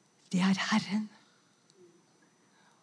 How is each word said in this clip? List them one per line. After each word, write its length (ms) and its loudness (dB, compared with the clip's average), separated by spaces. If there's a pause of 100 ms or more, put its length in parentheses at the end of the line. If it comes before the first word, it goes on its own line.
(320)
Det 80 2
er 180 2
Herren. 500 -2 (1700)